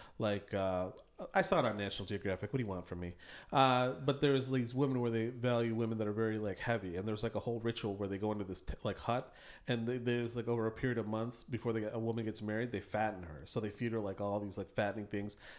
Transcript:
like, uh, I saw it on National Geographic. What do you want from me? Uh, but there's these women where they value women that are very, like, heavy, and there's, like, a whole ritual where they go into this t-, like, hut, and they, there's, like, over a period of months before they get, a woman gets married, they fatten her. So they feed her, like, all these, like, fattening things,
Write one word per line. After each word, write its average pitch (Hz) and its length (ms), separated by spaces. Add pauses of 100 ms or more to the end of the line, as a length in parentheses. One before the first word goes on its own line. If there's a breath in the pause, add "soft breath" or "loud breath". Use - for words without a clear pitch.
(200 loud breath)
like, 104 340
uh, 92 340 (460)
I 190 100
saw 180 160
it 135 60
on 104 120
National 98 300
Geographic. 98 440
What 135 60
do 127 60
you 104 60
want 90 180
from 87 120
me? 87 140 (380 loud breath)
Uh, 127 400 (120)
but 135 160
there's 135 300
these 123 240
women 131 260
where 120 120
they 113 160
value 120 480
women 113 240
that 107 80
are 107 40
very, 110 280
like, 101 200
heavy, 98 380
and 98 100
there's, 107 160
like, 113 120
a 104 40
whole 117 200
ritual 113 360
where 101 140
they 98 80
go 107 140
into 104 120
this 92 180
t-, - 120 (100)
like, 101 160
hut, 120 320 (360 loud breath)
and 117 200
they, 127 120
there's, 120 360
like, 113 120
over 117 200
a 110 40
period 123 260
of 107 100
months 110 360
before 117 280
they 110 100
get, 107 120
a 117 60
woman 113 260
gets 110 160
married, 110 300
they 101 80
fatten 104 440
her. 78 220
So - 140
they 107 100
feed 117 240
her, 113 60
like, 98 220
all 101 180
these, 101 180
like, 98 160
fattening 104 320
things, 101 320 (220 loud breath)